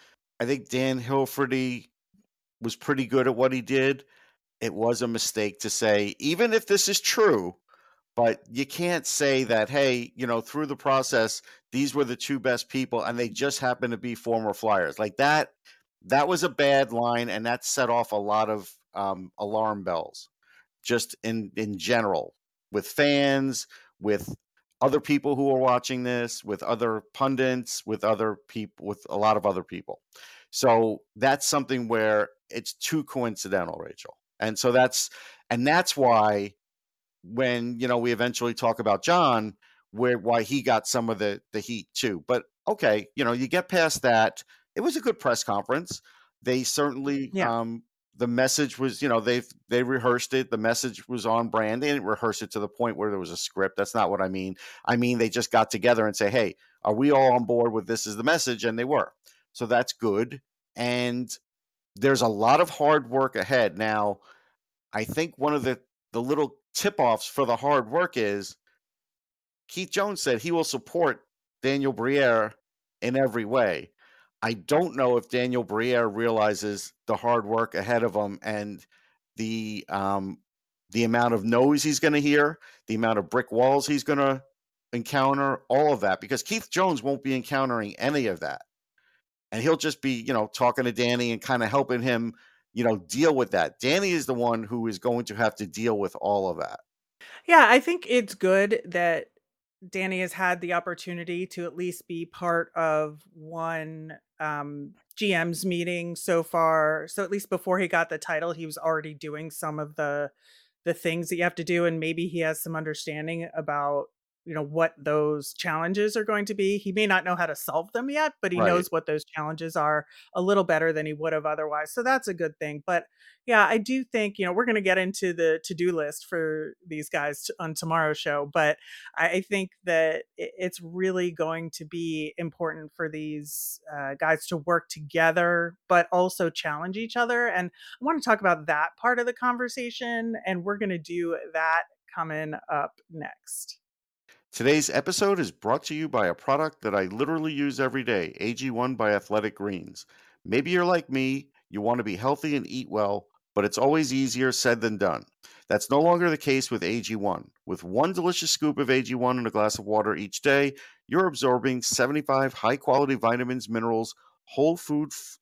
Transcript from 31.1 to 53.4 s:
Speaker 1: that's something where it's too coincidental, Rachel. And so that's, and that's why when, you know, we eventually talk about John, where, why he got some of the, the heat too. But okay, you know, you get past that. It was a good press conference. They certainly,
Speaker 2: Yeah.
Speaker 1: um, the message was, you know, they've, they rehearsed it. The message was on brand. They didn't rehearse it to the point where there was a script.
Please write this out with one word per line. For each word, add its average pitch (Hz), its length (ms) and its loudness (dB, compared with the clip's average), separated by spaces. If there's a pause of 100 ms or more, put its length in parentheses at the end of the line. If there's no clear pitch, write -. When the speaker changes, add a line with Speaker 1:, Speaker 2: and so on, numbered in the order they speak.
Speaker 1:
that's 135 320 0
something 131 420 -2
where 107 420 2 (200)
it's 113 220 -8
too - 320 -4
coincidental, 95 760 -2
Rachel. - 380 -16 (240)
And 107 160 -2
so 127 140 2
that's, 127 400 4 (400)
and 117 160 0
that's 170 300 2
why 107 580 4 (720)
when, 120 560 -2
you 127 80 0
know, 123 100 2
we 120 140 2
eventually 120 420 0
talk 117 240 0
about 104 240 2
John, 131 540 2 (340)
where, 123 260 2
why 117 260 2
he 123 200 -2
got 110 240 2
some 117 240 0
of 107 80 -4
the, 101 220 -2 (120)
the 110 80 -6
heat 107 320 -10
too. 95 360 -2
But 123 160 0 (240)
okay, 208 480 0
you 139 80 0
know, 117 80 2
you 123 160 -2
get 180 200 -2
past 165 340 0
that. 113 420 4 (320)
It 196 60 -2
was 311 140 -2
a 311 40 -6
good 226 180 0
press 120 240 0
conference. 123 580 -4 (400)
They 127 220 0
certainly, 139 720 -2
Speaker 2:
Yeah. 120 260 0
Speaker 1:
um, 117 220 -6 (340)
the 120 120 -2
message 127 500 0
was, 131 240 -4
you 143 60 0
know, 117 120 4
they've, 120 260 0 (220)
they 123 140 2
rehearsed 123 520 0
it. 131 160 -2
The 117 60 0
message 113 520 -2
was 117 180 -6
on 113 240 2
brand. 113 320 0
They 147 60 0
didn't 143 160 -2
rehearse 107 380 -2
it 107 100 -10
to 107 80 -4
the 104 80 -4
point 117 280 -4
where 104 140 -2
there 101 80 -4
was 85 120 -8
a 87 60 -10
script. - 400 -4